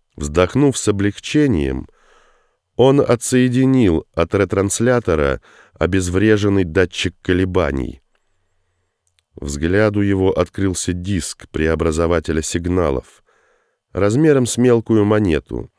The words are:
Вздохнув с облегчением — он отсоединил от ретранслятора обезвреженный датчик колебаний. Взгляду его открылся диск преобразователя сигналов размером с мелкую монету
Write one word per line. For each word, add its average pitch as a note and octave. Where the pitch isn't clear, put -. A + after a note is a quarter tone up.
Вздохнув F2+
с -
облегчением — G2+
он C3+
отсоединил B2+
от E2+
ретранслятора G2
обезвреженный F#2+
датчик F2
колебаний. F2
Взгляду F2+
его F#2+
открылся F#2
диск F2
преобразователя D#2+
сигналов E2+
размером B2+
с -
мелкую A#2
монету F2+